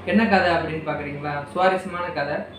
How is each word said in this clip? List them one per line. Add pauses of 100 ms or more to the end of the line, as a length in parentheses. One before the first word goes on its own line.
என்ன
கதை
அப்படின்னு
பார்க்குறீங்களா? (220)
சுவாரஸ்யமான
கதை. (240)